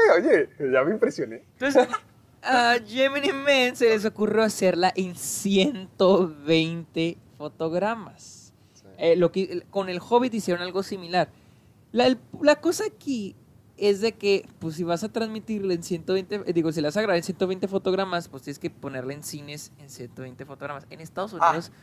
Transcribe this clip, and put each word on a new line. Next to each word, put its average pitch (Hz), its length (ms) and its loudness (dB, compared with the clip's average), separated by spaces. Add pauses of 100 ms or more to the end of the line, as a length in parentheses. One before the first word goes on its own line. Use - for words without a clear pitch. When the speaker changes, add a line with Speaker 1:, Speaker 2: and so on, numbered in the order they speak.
(240)
Speaker 1:
oye, 147 480 2
ya 131 120 4
me 165 80 0
impresioné. 123 500 -2 (160)
Speaker 2:
Entonces, 269 300 4 (340)
<laughs> - 220 -20
a 240 320 4 (100)
Gemini 277 460 0
Man 269 420 2
se 240 140 4
les 214 160 2
ocurrió 214 400 0
hacerla 185 500 2
en 185 220 -4
ciento 190 1160 2 (140)
veinte 165 720 0 (200)
fotogramas. 165 1160 -6 (200)
Speaker 1:
Sí. - 120 -20 (120)
Speaker 2:
Eh, 165 180 4
lo 175 160 4
que, 190 120 0
el, 180 220 -8
con 196 220 -4
El 180 120 -6
Hobbit 240 340 2
hicieron 180 280 -2
algo 185 220 -4
similar. 175 440 -2 (640)
La, 240 160 2
el, 254 120 2 (220)
la 294 200 4
cosa 359 260 -2
aquí 247 480 -8 (420)
es 202 260 2
de 220 100 0
que, 202 340 0 (120)
pues, 160 160 -8
si 175 100 -4
vas 170 200 -2
a 220 60 -6
transmitirla 220 640 -4
en 170 100 -2
ciento 170 300 -6
veinte, 190 320 -2
eh, 185 80 -2
digo, 165 180 2
si 156 120 -2
la 147 60 0
vas 151 100 -4
a - 20 2
grabar 208 160 2
en 170 60 0
ciento 185 240 -2
veinte 185 200 -4
fotogramas, 185 640 -2
pues 135 140 -16
tienes 139 160 -12
que 170 100 -6
ponerla 135 460 -10
en 147 80 -14
cines 147 560 -14
en 143 100 -20
ciento 123 320 -16
veinte 131 240 -14
fotogramas. 143 460 -12
En - 100 -18
Estados 185 400 -10
Speaker 1:
Ah. 170 80 4
Speaker 2:
Unidos 165 240 -2 (100)